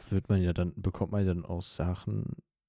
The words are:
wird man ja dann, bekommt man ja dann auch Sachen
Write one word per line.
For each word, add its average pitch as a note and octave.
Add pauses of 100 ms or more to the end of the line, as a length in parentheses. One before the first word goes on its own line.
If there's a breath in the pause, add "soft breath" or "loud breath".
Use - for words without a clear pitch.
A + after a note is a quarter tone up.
wird G2
man G2
ja F2
dann, F2
bekommt -
man G2+
ja F#2
dann F2
auch F2
Sachen - (320)